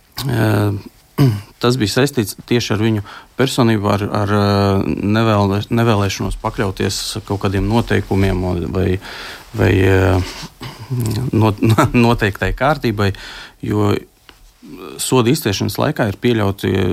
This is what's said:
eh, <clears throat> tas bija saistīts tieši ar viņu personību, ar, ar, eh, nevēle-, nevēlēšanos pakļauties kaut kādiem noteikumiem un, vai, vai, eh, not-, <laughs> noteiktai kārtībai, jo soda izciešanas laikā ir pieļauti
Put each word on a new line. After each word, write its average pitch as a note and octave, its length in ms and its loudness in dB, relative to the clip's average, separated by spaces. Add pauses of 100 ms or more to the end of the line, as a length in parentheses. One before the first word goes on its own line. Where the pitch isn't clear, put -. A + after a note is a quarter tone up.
(280)
eh, G#2+ 440 2 (460)
<clears throat> C3+ 140 6 (240)
tas B2 200 2
bija G#2 140 0
saistīts B2+ 460 0 (100)
tieši A#2 280 0
ar G2 40 0
viņu A2 240 0 (340)
personību, A2+ 540 2
ar, G2+ 120 0
ar, G#2 260 -2
eh, G2+ 560 2 (180)
nevēle-, G#2 680 2
nevēlēšanos G#2 680 0
pakļauties G#2 840 -4
kaut G2+ 160 -4
kādiem G2 260 0
noteikumiem G2 760 0
un, F2 260 -2
vai, F#2 300 0 (540)
vai, G2+ 180 2
eh, F#2+ 500 4 (1080)
not-, G#2+ 280 2 (240)
<laughs> B2 100 2
noteiktai A#2 600 2
kārtībai, A#2+ 560 0 (480)
jo G#2 380 0 (1000)
soda B2 340 2
izciešanas G#2 480 -2
laikā A#2+ 300 0
ir G2 100 -4
pieļauti G#2 520 0 (220)